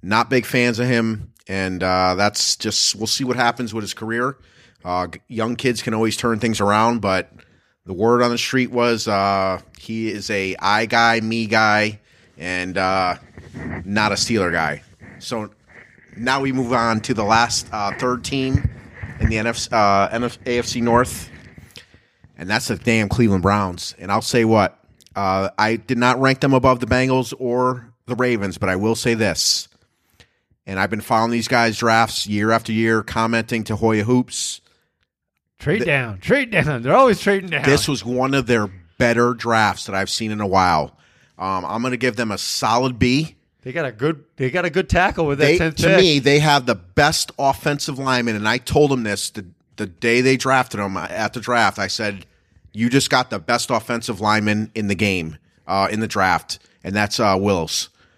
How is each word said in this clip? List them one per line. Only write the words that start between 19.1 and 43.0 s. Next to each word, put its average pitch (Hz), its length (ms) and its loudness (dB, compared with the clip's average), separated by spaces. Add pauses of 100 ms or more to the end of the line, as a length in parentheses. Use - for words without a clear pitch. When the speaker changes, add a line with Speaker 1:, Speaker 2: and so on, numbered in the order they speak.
Speaker 1:
in 104 80 0
the 113 100 0
N 110 80 0
F 117 120 -2
C, - 140 -8
uh, 101 380 4
N 117 140 -4
F, 117 220 -6
A 123 120 0
F 120 80 -2
C - 140 -6
North, 120 480 2 (1120)
and 87 100 -12
that's 110 200 -2
the 110 80 -2
damn 110 340 2
Cleveland 101 320 2
Browns. 98 560 0
And 92 120 -10
I'll 107 120 0
say 120 220 0
what, 110 340 4 (360)
uh, 95 440 -2
I 110 180 2
did 120 220 -4
not 123 220 2
rank 135 200 2
them 139 140 2
above 127 260 4
the 123 60 -6
Bengals 127 520 0
or 123 540 -2 (140)
the 123 100 -4
Ravens, 107 420 -2
but 98 100 -2
I 92 80 0
will 110 200 0
say 120 180 0
this, - 540 -2 (1000)
and 95 140 -6
I've 95 100 0
been 107 100 -4
following 117 300 2
these 117 180 -2
guys' 117 300 2
drafts 113 480 2
year 104 240 0
after 117 220 0
year, 113 300 2
commenting 113 640 -2
to 107 120 -6
Hoya 110 280 0
Hoops. - 560 -2 (1000)
Speaker 2:
Trade 156 200 -2
Speaker 1:
Th- 226 80 -2
Speaker 2:
down, 127 340 -2
trade 247 300 0
down. 151 320 0
They're 135 120 0
always 247 240 6
trading 196 300 0
down. 147 160 -4
Speaker 1:
This 139 240 4
was 120 160 -4
one 127 300 0
of 131 120 0
their 110 220 2 (300)
better 120 340 2
drafts 113 540 2
that 101 80 -10
I've 95 160 -2
seen 110 200 -4
in 107 120 -4
a 101 40 -2
while. 90 480 4 (440)
Um, 92 260 -6
I'm 98 180 -6
gonna 127 140 -4
give 120 200 -2
them 117 140 -4
a 98 60 -4
solid 123 600 -2
B. 131 380 0 (260)